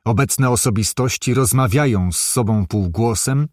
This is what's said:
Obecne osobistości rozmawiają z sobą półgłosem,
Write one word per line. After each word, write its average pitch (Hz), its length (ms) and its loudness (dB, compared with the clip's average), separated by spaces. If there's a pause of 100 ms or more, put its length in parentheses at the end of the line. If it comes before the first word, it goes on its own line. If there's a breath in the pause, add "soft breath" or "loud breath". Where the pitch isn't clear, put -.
Obecne 131 460 2
osobistości 123 840 -2
rozmawiają 120 800 2
z - 60 -4
sobą 107 480 0
półgłosem, 110 880 0